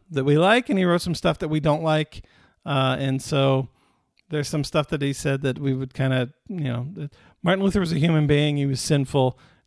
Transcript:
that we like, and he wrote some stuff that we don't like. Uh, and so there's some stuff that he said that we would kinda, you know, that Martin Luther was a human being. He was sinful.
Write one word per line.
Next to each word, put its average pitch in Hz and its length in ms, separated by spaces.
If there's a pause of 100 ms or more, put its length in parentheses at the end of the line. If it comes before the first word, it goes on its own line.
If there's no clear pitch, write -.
that 139 140
we 143 140
like, 214 320
and 208 100
he 185 60
wrote 175 160
some 175 120
stuff 160 260
that 160 100
we 156 100
don't 151 240
like. 156 400 (420)
Uh, 135 320
and 135 240
so 135 460 (640)
there's 147 180
some 151 160
stuff 147 240
that 147 140
he 139 100
said 139 300
that 135 180
we 139 140
would 131 200
kinda, 131 380 (160)
you 180 140
know, 123 320
that 151 200 (300)
Martin 190 200
Luther 196 180
was 165 100
a 165 80
human 156 260
being. 147 320
He 143 80
was 135 160
sinful. 139 560 (280)